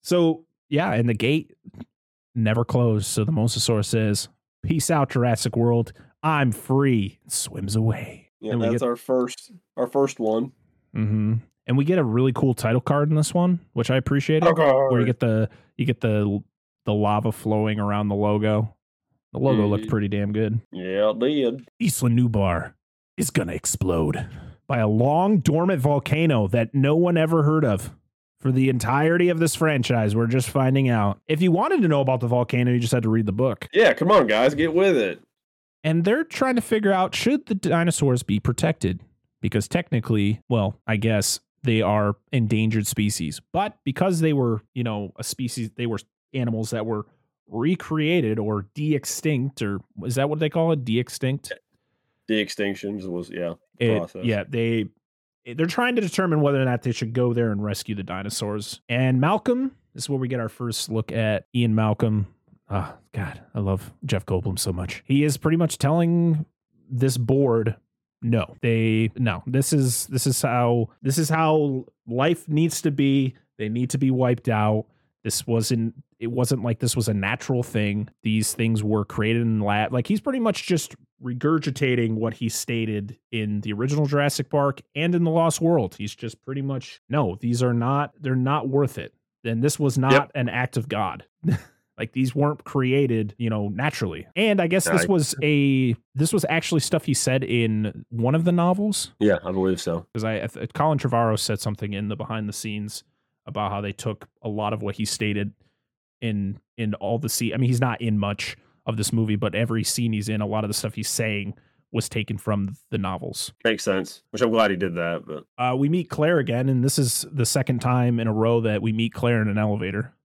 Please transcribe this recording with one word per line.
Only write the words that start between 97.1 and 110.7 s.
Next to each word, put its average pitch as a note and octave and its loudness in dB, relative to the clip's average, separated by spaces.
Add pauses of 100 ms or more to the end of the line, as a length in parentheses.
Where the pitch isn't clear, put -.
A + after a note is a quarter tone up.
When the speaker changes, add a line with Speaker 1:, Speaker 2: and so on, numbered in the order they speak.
Speaker 1:
said C3 0
in A2 -2
one A#2 0
of E3 0
the F3 2
novels. F3+ 0
Speaker 2:
Yeah, G2+ 4
I F#2 -6
believe F#2 0
so. E2+ -4
Speaker 1:
'Cause G#2+ -4
I, A2 -4
I A2 -8
th-, - -10
Colin D3+ 0
Trevorrow A#2 0
said G#2+ -4
something G#2 -6
in G2+ -6
the G#2 -6
behind G#2+ -8
the G2+ -8
scenes G#2 -10 (420)
about G2+ -4
how G2+ -4
they G2+ -6
took - -10 (120)
a A#2 -8
lot G#2 -4
of G#2+ -6
what G2+ -6
he A2 -4
stated G#2 -2 (720)
in, G#2 -4 (180)
in G#2+ -4
all A2 -4
the C3+ -6
scene. - -4
I B2 -2
mean, B2+ 2
he's B2 2
not A#2+ -2
in A2 0
much G2+ -4 (300)
of A2+ -4
this G#2+ -2
movie, A2 2
but G2+ -2
every A2+ -2
scene A#2 -2
he's G#2 -4
in, G#2+ -2
a G#2 -4
lot G#2+ -2
of G#2 -4
the G#2 -4